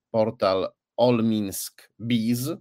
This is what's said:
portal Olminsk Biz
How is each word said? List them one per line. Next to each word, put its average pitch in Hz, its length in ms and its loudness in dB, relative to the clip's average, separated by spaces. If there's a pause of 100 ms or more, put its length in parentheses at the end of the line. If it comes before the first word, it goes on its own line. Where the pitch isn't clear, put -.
(120)
portal 107 600 0 (260)
Olminsk 113 920 0 (100)
Biz 120 500 0 (120)